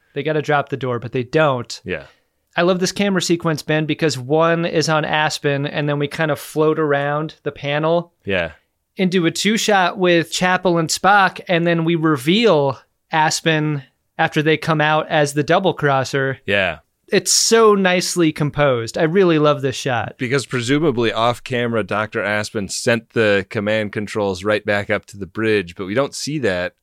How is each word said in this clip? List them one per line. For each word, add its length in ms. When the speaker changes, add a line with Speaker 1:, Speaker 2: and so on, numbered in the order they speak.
Speaker 1:
They 80
gotta 180
drop 280
the 80
door, 240
but 100
they 140
don't. 600
Speaker 2:
Yeah. 220
Speaker 1:
I 60
love 160
this 140
camera 300
sequence, 420
Ben, 220
because 300
one 500
is 220
on 160
Aspen, 600
and 220
then 100
we 80
kind 240
of 80
float 400
around 640
the 100
panel 600
Speaker 2:
Yeah. 280
Speaker 1:
and 120
do 140
a 60
two-shot 680
with 340
Chapel 440
and 140
Spock, 580
and 180
then 180
we 100
reveal 840
Aspen 680
after 240
they 160
come 220
out 280
as 240
the 120
double 280
crosser. 720
Speaker 2:
Yeah. 360
Speaker 1:
It's 240
so 420
nicely 580
composed. 640
I 60
really 340
love 240
this 140
shot. 420
Speaker 2:
Because 260
presumably 680
off 300
camera, 400
Doctor 400
Aspen 460
sent 420
the 380
command 440
controls 520
right 220
back 240
up 160
to 100
the 100
bridge, 500
but 100
we 80
don't 200
see 260
that. 420